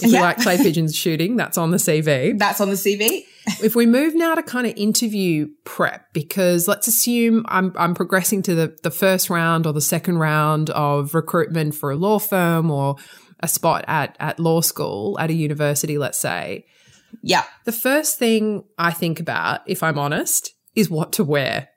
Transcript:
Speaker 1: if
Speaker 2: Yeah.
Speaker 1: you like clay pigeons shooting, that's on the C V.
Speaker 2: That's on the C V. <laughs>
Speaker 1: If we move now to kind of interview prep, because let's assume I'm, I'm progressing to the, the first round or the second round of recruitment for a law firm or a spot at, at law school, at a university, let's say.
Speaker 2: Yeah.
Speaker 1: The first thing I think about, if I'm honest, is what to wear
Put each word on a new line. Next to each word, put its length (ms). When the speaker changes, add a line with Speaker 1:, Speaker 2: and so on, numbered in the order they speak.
Speaker 1:
if 80
Speaker 2:
Yeah. 80
Speaker 1:
you 80
like 160
clay 160
pigeons 380
shooting, 400
that's 240
on 100
the 100
C 220
V. 320
Speaker 2:
That's 260
on 100
the 80
C 180
V. 360
<laughs> 40
Speaker 1:
If 120
we 120
move 260
now 220
to 80
kind 240
of 100
interview 720
prep, 500
because 540
let's 200
assume 600
I'm, 260
I'm 200
progressing 480
to 100
the, 300
the 80
first 400
round 340
or 80
the 80
second 380
round 500
of 460
recruitment 580
for 160
a 60
law 240
firm 500
or 280
a 80
spot 400
at, 320
at 200
law 220
school, 580
at 120
a 20
university, 640
let's 220
say. 460
Speaker 2:
Yeah. 200
Speaker 1:
The 60
first 480
thing 440
I 140
think 280
about, 460
if 160
I'm 160
honest, 560
is 160
what 220
to 100
wear 540